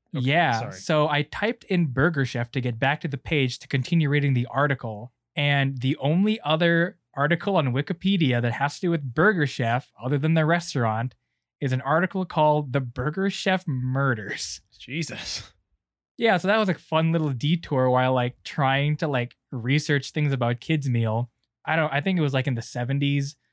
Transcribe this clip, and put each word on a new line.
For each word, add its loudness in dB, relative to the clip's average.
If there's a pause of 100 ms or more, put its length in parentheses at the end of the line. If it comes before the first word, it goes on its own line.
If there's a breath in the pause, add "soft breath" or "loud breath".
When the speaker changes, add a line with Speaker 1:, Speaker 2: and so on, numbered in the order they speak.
(160)
Speaker 1:
okay, -2
Speaker 2:
Yeah. 2
Speaker 1:
sorry. -6
Speaker 2:
So 0
I 0
typed -6
in 0
Burger 0
Chef -4
to -4
get -4
back 0
to -6
the -6
page -2
to -18
continue 0
reading 2
the 0
article. -2 (240)
And 0
the 0
only 0
other 2 (160)
article 0
on 2
Wikipedia 0
that 0
has -2
to -14
do 0
with -2
Burger 4
Chef, -2 (100)
other 0
than 2
the 4
restaurant, 0 (460)
is -2
an 0
article 0
called 2
The 2
Burger -2
Chef -2
Murders. -2 (180)
Speaker 1:
Jesus. -10 (680)
Speaker 2:
Yeah, 4
so -2
that 4
was 2
a 2
fun 0
little 2
detour 0
while, 4
like, -2
trying 0
to, -2
like, -2 (160)
research 0
things 0
about 0
kids' -2
meal. 0 (360)
I 0
don't, 0
I 0
think 0
it 2
was, 0
like, 0
in 0
the -4
seventies, -2 (180)